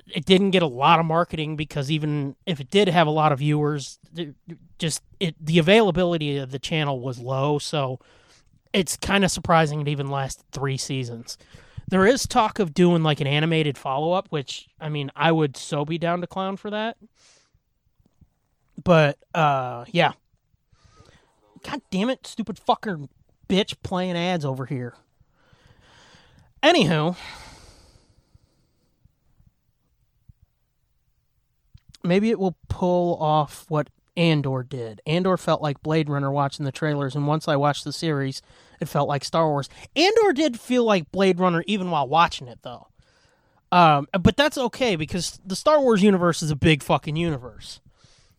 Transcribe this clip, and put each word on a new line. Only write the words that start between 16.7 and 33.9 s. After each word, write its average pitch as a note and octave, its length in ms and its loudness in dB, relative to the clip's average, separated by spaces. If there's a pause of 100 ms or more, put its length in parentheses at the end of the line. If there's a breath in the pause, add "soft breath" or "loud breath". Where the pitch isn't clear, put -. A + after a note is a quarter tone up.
But, D#3 360 4 (160)
uh, C3 560 0
yeah. E3+ 220 2 (1500 soft breath)
God - 260 -8
damn G3+ 220 -2
it, - 160 -10
stupid G#3+ 300 -10
fucker F#3 520 -4 (400)
bitch G3 320 0
playing F3+ 340 -4
ads E3+ 300 -2
over C3 220 -6
here. B2 260 -8 (1700 soft breath)
Anywho. F3 540 2 (4000 loud breath)
Maybe G3 260 2
it A3 80 0
will F#3 180 -2 (120)
pull F3+ 520 0
off D3+ 480 0
what D3+ 220 -2 (260)